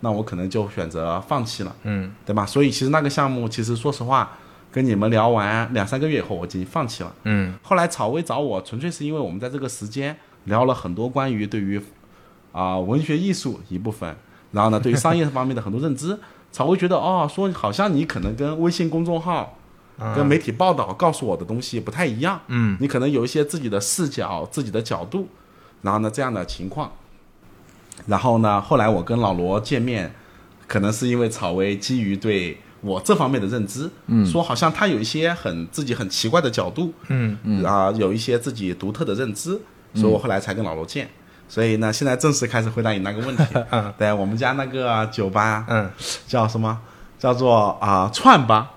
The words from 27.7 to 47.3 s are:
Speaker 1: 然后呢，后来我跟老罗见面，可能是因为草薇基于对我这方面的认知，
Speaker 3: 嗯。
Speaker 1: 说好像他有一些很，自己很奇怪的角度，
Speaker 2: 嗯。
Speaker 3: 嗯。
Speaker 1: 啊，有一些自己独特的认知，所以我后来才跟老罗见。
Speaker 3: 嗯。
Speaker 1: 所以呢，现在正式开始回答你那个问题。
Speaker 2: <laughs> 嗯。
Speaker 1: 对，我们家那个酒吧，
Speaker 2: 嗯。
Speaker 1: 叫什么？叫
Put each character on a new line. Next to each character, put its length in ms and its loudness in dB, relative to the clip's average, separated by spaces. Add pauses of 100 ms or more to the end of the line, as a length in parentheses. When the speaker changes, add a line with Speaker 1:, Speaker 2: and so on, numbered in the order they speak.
Speaker 1:
然 120 2
后 200 4
呢， 220 4
后 180 2
来 100 4
我 140 2
跟 160 -2
老 160 2
罗 260 0
见 200 -2
面， 320 -4 (540)
可 140 0
能 120 2
是 140 -2
因 140 2
为 80 2
草 240 -4
薇 240 0
基 260 -2
于 140 0
对 420 0 (220)
我 200 -2
这 140 4
方 160 2
面 100 2
的 60 -2
认 200 -2
知， 220 -8 (180)
Speaker 3:
嗯。 200 4
Speaker 1:
说 160 2
好 120 0
像 180 2
他 140 0
有 120 2
一 60 -2
些 280 0
很， 360 -6
自 160 -6
己 100 -2
很 160 -6
奇 180 -2
怪 120 4
的 100 2
角 180 -2
度， 240 -4 (160)
Speaker 2:
嗯。 360 0
Speaker 3:
嗯。 200 2
Speaker 1:
啊， 280 4
有 200 2
一 60 0
些 200 0
自 140 -4
己 220 -4
独 180 -6
特 120 -4
的 100 -2
认 180 -4
知， 260 -6 (360)
所 80 2
以 100 6
我 60 4
后 100 -2
来 100 2
才 140 -4
跟 120 -2
老 100 -4
罗 100 -6
见。 220 -6
Speaker 3:
嗯。 40 -18 (380)
Speaker 1:
所 140 -2
以 140 4
呢， 160 2
现 140 0
在 100 2
正 160 2
式 140 0
开 160 0
始 80 0
回 120 -2
答 100 2
你 80 -2
那 120 -2
个 80 -6
问 160 -4
题。 80 4 (120)
Speaker 2:
<laughs> 140 -2
嗯。 280 -2
Speaker 1:
对， 120 4
我 140 2
们 100 -2
家 180 0
那 140 -2
个 460 0
酒 160 0
吧， 400 2
Speaker 2:
嗯。 200 2 (380)
Speaker 1:
叫 220 2
什 100 -2
么？ 220 0 (380)
叫 160 2